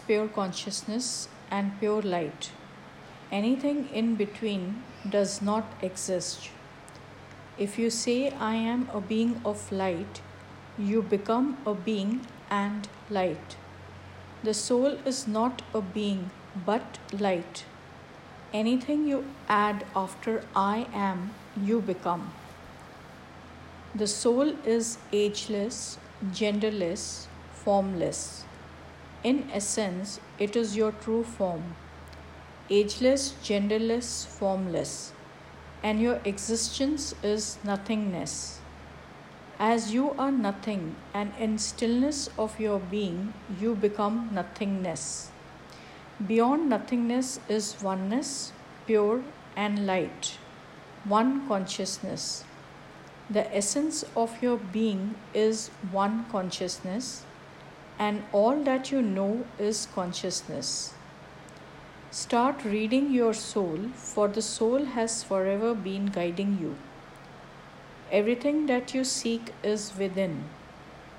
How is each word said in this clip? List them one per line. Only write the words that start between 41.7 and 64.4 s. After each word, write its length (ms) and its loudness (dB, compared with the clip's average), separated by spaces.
of 220 0
your 200 2
being, 540 -2
you 160 2
become 560 2
nothingness. 760 0
Beyond 400 6
nothingness 680 2
is 180 2
oneness, 720 -2
pure 340 6
and 320 2
light. 500 0
One 340 6
consciousness. 1000 -2
The 80 4
essence 420 0
of 200 -2
your 140 4
being 260 4
is 360 4
one 400 2
consciousness, 920 -4
and 240 2
all 380 8
that 220 2
you 100 4
know 440 2
is 380 0
consciousness. 960 -4
Start 540 2
reading 460 4
your 220 6
soul, 640 -2
for 320 2
the 140 0